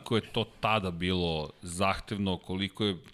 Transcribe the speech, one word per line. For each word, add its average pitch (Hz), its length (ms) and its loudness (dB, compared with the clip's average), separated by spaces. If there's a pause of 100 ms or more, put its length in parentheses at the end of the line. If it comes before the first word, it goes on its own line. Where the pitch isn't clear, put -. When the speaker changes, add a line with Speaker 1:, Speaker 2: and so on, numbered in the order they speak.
(100)
Speaker 1:
Da. 117 80 4
Speaker 2:
je - 140 -4
to 113 120 0 (160)
tada 107 300 2
bilo 85 600 0 (120)
zahtevno, 95 760 0
koliko 95 480 -4
je 98 120 2 (180)